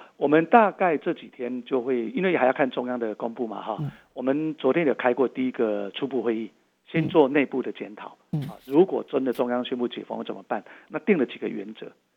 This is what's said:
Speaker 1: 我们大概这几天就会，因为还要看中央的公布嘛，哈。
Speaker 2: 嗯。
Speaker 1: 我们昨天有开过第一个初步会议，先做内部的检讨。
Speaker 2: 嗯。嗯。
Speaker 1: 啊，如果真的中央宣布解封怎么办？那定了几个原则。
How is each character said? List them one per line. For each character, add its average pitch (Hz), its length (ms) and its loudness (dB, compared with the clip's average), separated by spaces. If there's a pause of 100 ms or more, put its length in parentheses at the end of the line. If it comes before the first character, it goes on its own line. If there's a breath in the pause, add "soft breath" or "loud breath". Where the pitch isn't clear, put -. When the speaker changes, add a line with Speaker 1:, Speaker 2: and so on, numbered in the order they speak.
(160 loud breath)
Speaker 1:
我 147 120 0
们 160 180 6
大 214 240 8
概 175 260 0
这 165 160 -2
几 - 160 -10
天 123 360 -8
就 131 180 0
会， 123 280 0
因 156 120 -2
为 185 140 2
还 127 100 4
要 131 60 6
看 131 180 2
中 123 160 -4
央 123 120 -4
的 110 180 -4
公 117 180 -6
布 120 120 -4
嘛， 104 140 -8
哈。 104 200 -6
Speaker 2:
嗯。 143 100 -4 (240 loud breath)
Speaker 1:
我 135 80 -8
们 147 320 0
昨 131 180 2
天 165 140 2
有 120 80 2
开 123 180 0
过 123 140 2
第 127 220 -4
一 - 20 -2
个 104 400 -2
初 - 160 -6
步 127 160 -2
会 113 140 0
议， 113 140 -8 (360)
先 160 220 -2
做 147 200 6
内 143 160 2
部 127 180 -4
的 107 100 -6
检 104 240 -12
讨。 - 200 -16 (140)
Speaker 2:
嗯。 151 120 -2
嗯。 127 60 -8
Speaker 1:
啊， - 160 -14
如 151 220 6
果 143 220 -2
真 135 160 0
的 123 80 0
中 123 180 0
央 123 140 -2
宣 123 120 -4
布 120 120 -2
解 110 160 -8
封 113 180 -8
怎 117 120 -8
么 98 100 -14
办？ 110 180 -4 (260 loud breath)
那 156 120 -8
定 196 180 4
了 123 80 4
几 - 120 -14
个 107 100 -6
原 104 260 -8
则。 - 120 -14 (300)